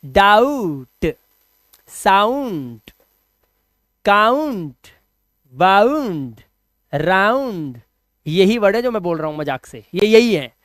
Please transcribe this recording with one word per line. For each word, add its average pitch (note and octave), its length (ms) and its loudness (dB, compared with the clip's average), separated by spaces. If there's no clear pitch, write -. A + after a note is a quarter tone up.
डाउट, G3 1080 0
साउंड, G3+ 1000 -2
काउंट, G#3+ 840 0
बाउंड, F#3+ 880 0
राउंड, F#3 840 -2
यही F#3 320 2
वर्ड G3+ 180 2
है A#3+ 60 -2
जो B3 80 -2
मैं A3 120 -4
बोल E3+ 160 -4
रहा D#3 80 -8
हूँ D3+ 100 -8
मजाक C#3+ 300 -6
से, A2+ 180 -20
ये F#3+ 120 0
यही A3 280 6
है। C#3 180 -4